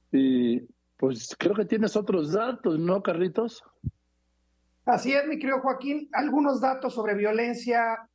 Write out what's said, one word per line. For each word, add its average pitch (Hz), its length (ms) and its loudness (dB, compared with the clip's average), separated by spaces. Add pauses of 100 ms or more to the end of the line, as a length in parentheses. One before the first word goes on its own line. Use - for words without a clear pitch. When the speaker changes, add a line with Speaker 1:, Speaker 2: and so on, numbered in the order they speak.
(120)
Speaker 1:
Y, 123 480 2 (360)
pues, 131 420 -2
creo 175 160 2
que 208 100 0
tienes 214 320 0
otros 185 360 0
datos, 220 460 0
¿no, 180 240 2
Carlitos? 185 600 -2 (1200)
Speaker 2:
Así 247 260 2
es, 285 140 2
mi 294 120 -4
querido 262 220 -2
Joaquín. 277 520 -4
Algunos 285 480 2
datos 262 340 -2
sobre 214 200 -2
violencia 233 840 0 (160)